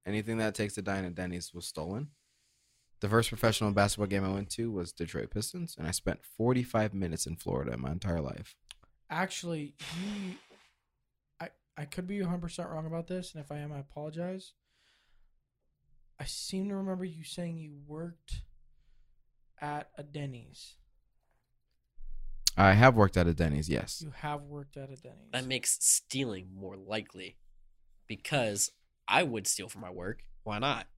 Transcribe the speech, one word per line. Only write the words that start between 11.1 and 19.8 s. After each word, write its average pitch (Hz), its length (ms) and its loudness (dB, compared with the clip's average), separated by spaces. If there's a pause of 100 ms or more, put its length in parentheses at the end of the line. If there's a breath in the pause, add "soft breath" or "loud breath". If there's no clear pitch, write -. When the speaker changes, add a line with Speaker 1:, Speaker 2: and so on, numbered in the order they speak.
Speaker 2:
I, 165 100 -10 (280)
I 147 80 -6
could 180 220 -6
be 202 120 -2
a 190 60 0
hundred 175 160 0
percent 170 280 -6
wrong 160 160 -6
about 165 220 -4
this, 180 260 -6
and 151 100 -10
if 143 80 -14
I 147 60 -6
am, 147 140 -6
I 143 80 -8
apologize. 160 760 -8 (1700)
I 135 60 -8
seem 190 440 -4
to 202 60 -2
remember 190 300 -2
you 160 180 -10
saying 170 340 -6
you 151 160 -12 (140)
worked 165 540 -8 (1160)
at 147 380 -6